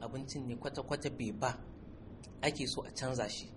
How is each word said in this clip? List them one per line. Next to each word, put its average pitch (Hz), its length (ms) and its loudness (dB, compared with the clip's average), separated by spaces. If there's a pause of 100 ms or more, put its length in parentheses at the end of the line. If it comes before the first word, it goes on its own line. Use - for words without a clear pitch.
abincin 135 460 -2
ne 120 80 0
kwata-kwata 143 640 0
bai 110 140 2
ba, 123 260 4 (840)
ake 147 240 6
so 127 200 2
a - 60 -8
canza 127 380 2
shi. - 280 -4